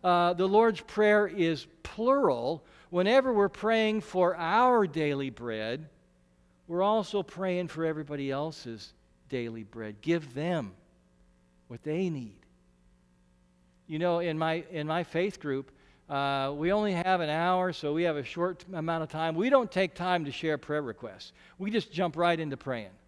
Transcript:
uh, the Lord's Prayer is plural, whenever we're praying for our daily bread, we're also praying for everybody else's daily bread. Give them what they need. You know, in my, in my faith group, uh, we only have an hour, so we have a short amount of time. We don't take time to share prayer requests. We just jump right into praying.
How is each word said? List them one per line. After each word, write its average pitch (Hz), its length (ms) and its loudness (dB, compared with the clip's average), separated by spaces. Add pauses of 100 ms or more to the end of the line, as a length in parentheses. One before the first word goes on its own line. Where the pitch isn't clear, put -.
uh, 175 300 4
the 180 120 0
Lord's 214 360 4
Prayer 208 440 4
is 165 420 -2 (160)
plural, 170 800 0 (240)
whenever 233 420 4
we're 202 160 4
praying 214 540 2
for 180 340 2
our 214 500 4
daily 143 440 -2
bread, 117 580 -6 (800)
we're 175 160 0
also 208 400 2
praying 180 460 -4
for 160 160 -4
everybody 147 440 -4
else's 135 640 -8 (360)
daily 117 360 -6
bread. 107 380 -12
Give 151 320 -2
them 147 380 -4 (960)
what 117 160 -16
they 175 260 -2
need. 120 300 -10 (1500)
You 156 140 -8
know, 170 220 0
in 160 180 -2
my, 160 320 0
in 151 160 -6
my 165 160 -2
faith 180 360 -4
group, 139 300 -4 (400)
uh, 139 460 -2
we 160 160 -2
only 208 220 0
have 180 280 0
an 151 80 -2
hour, 180 420 0
so 147 220 -4
we 165 80 0
have 165 160 0
a 139 60 -6
short 175 500 -4
amount 165 300 -2
of 156 60 -8
time. 160 260 -2
We 220 160 2
don't 262 200 4
take 185 220 0
time 175 320 0
to 143 60 -6
share 156 260 -2
prayer 151 240 -4
requests. 107 520 -12 (260)
We 196 100 -4
just 214 220 -2
jump 170 260 -2
right 170 220 2
into 143 180 -6
praying. 113 320 -8 (180)